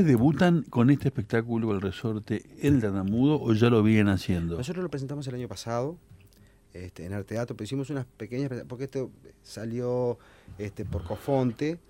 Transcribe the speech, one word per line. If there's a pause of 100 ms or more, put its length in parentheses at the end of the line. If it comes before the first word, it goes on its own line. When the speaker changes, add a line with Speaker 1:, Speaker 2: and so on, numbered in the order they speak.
Speaker 1:
eh,
Speaker 2:
debutan
con
este
espectáculo,
El
Resorte, (160)
en
el
Tartamudo,
o
ya
lo
vienen
haciendo?
Speaker 1:
Nosotros
lo
presentamos
el
año
pasado, (760)
este,
en
Arteatro,
pero
hicimos
unas
pequeñas
presen-,
porque
esto (320)
salió, (400)
este,
por
Cofonte (100)